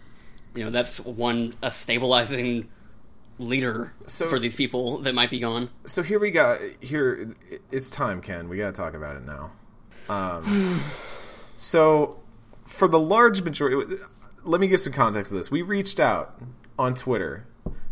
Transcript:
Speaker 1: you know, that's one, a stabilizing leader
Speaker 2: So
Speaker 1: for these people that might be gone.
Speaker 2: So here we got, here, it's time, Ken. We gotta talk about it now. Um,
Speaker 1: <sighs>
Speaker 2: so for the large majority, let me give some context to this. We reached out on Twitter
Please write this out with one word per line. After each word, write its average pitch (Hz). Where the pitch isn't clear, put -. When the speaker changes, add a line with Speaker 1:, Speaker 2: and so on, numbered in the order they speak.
Speaker 1:
you 120
know, 110
that's 120
one, 117
a 127
stabilizing 120
leader 120
Speaker 2:
So -
Speaker 1:
for 139
these 117
people 127
that 131
might 120
be 127
gone. 117
Speaker 2:
So 180
here 208
we 208
got, 143
here, 127
it's 135
time, 104
Ken. 85
We 90
gotta 101
talk 82
about 73
it 64
now. 73
Um, 107
Speaker 1:
<sighs> -
Speaker 2:
so 156
for 190
the 160
large 196
majority, 143
let 175
me 196
give 185
some 135
context 107
to 101
this. -
We 165
reached 190
out 107
on 127
Twitter 104